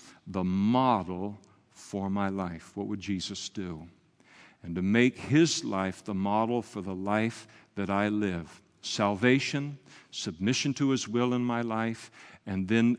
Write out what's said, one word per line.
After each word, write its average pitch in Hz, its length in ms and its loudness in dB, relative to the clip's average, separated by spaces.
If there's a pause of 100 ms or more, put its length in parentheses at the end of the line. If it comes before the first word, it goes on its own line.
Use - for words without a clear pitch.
(280)
the 95 160 -2
model 101 960 2 (320)
for 98 360 -6
my 98 200 0
life. 90 480 -6
What 101 100 -6
would 104 140 -6
Jesus 95 480 -6
do? 87 400 -10 (760)
And 85 140 -8
to 90 60 0
make 117 360 4
his 156 460 4
life 95 400 -2
the 104 100 -6
model 110 480 0
for 107 200 -10
the 95 120 -6
life 104 540 -2 (260)
that 98 160 -4
I 101 200 2
live. 95 520 -2 (200)
Salvation, 127 960 2 (360)
submission 104 640 -2
to 139 160 0
his 127 180 0
will 123 260 0
in 123 80 0
my 120 200 -2
life, 113 500 -4 (340)
and 95 200 -2
then 117 320 4